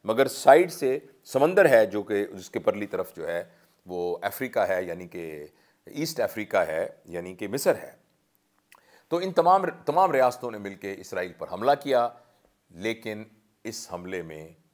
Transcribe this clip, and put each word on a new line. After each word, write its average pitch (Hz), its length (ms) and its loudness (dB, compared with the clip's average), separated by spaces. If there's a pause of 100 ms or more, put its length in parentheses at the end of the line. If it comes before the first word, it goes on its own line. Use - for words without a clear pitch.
मगर 123 220 2
साइड 165 420 6
से - 540 -4
समंदर 175 420 4
है 113 200 8
जो 101 160 -4
कि 101 220 -2
जिसके 95 340 -10
परली 104 280 -2
तरफ 90 300 -8
जो 80 100 -10
है 85 280 -6 (320)
वो 87 260 -4
अफ्रीका 104 520 -4
है, 92 240 -2
यानी 87 180 -10
कि 78 460 -12 (360)
ईस्ट 156 320 -6
अफ्रीका 104 420 -2
है, 80 460 -4
यानी 90 260 -10
कि 101 140 -10
मिस्र 127 280 0
है। - 220 -18 (1120)
तो 170 100 0
इन 185 120 -6
तमाम, 180 340 6
तमाम 165 460 2
रियासतों 127 380 2
ने 107 80 -12
मिलके 98 340 -10
इसराइल 90 480 -8
पर 78 80 -8
हमला 117 260 2
किया, 127 460 0 (540)
लेकिन 110 520 -8 (380)
इस - 260 -12
हमले 90 320 -8
में 80 340 -16 (180)